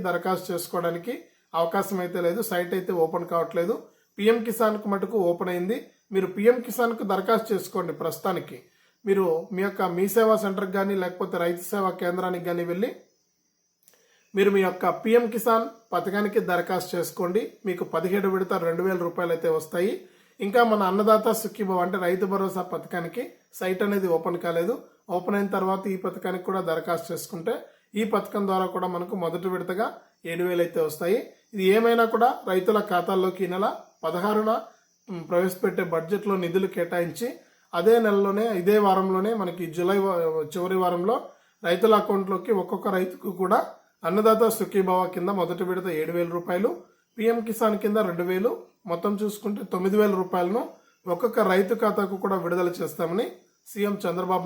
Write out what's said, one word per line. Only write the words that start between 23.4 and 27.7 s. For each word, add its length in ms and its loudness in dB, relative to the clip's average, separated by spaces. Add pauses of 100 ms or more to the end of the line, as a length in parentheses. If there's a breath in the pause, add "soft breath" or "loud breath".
సైట్ 260 -2
అనేది 220 0 (100)
ఓపెన్ 260 -2
కాలేదు. 320 0 (400 loud breath)
ఓపెన్ 240 0
అయిన 160 0
తర్వాత 280 0 (100)
ఈ 100 -4
పథకానికి 460 -6
కూడా 200 -2
దరఖాస్తు 440 -2
చేసుకుంటే 400 -6 (460 loud breath)